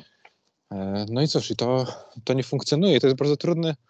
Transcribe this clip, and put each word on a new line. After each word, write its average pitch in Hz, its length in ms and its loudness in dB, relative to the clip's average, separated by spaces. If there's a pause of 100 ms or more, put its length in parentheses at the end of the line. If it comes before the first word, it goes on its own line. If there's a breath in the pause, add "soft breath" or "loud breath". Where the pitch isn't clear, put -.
(720 loud breath)
e, 98 360 -4
no 120 140 -2
i 156 60 0
cóż, - 220 -2
i - 60 -4
to, 127 300 0 (380 loud breath)
to - 80 -2
nie 131 100 2
funkcjonuje. 147 580 2
To 143 60 2
jest 131 120 4
bardzo 143 180 2
trudny 165 380 0 (160)